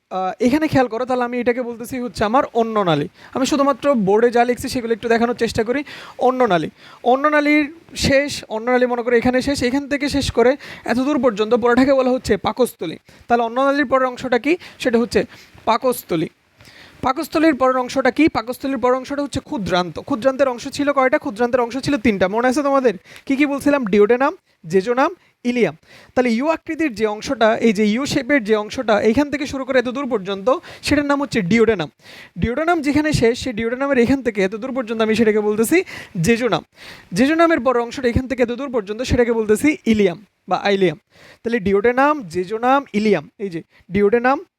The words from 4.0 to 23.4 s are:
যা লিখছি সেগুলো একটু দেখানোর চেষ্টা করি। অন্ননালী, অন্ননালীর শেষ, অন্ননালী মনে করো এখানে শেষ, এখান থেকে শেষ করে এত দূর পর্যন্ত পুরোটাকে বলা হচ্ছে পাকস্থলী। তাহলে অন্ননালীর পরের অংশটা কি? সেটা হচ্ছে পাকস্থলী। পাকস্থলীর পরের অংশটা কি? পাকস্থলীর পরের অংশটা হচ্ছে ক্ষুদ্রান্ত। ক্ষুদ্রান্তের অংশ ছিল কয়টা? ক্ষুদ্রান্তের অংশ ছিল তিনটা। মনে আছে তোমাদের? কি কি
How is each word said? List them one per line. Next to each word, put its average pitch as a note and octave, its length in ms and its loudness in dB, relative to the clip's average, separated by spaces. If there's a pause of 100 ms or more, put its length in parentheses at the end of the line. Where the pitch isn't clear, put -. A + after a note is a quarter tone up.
যা A#3+ 140 2
লিখছি B3 240 -4
সেগুলো A#3 240 -4
একটু A3+ 160 -4
দেখানোর A#3 280 0
চেষ্টা A#3 280 -2
করি। B3+ 200 -4 (340)
অন্ননালী, A3+ 520 2 (320)
অন্ননালীর D4 720 2 (240)
শেষ, C#4 520 0
অন্ননালী B3 380 0
মনে A#3+ 160 -2
করো A#3+ 140 2
এখানে B3 260 2
শেষ, C#4 200 -4
এখান C4 260 -2
থেকে C#4 200 -2
শেষ C#4 220 -2
করে A#3+ 260 2 (280)
এত A#3 120 -2
দূর C4 260 0
পর্যন্ত A3 320 0
পুরোটাকে A#3+ 400 2
বলা C4 160 2
হচ্ছে A#3+ 260 0
পাকস্থলী। G3+ 600 -4 (320)
তাহলে A#3+ 160 2
অন্ননালীর C#4 420 0
পরের C4 200 0
অংশটা B3 320 -2
কি? D4 180 0 (220)
সেটা A#3 200 2
হচ্ছে A3+ 260 0 (400)
পাকস্থলী। A3+ 640 -2 (720)
পাকস্থলীর D4+ 520 0
পরের B3+ 220 2
অংশটা B3+ 340 -2
কি? D4 180 4
পাকস্থলীর B3+ 500 -6
পরের B3 160 2
অংশটা C4+ 280 -4
হচ্ছে - 180 -6
ক্ষুদ্রান্ত। F3+ 580 -4
ক্ষুদ্রান্তের C4+ 500 0
অংশ B3 200 -8
ছিল C#4+ 240 -2
কয়টা? C4 260 2
ক্ষুদ্রান্তের A#3+ 420 -2
অংশ A#3+ 160 -4
ছিল C#4 200 -2
তিনটা। G3 320 0
মনে A#3 200 0
আছে C4 140 0
তোমাদের? C4+ 320 2 (320)
কি C4+ 100 0
কি D4 100 2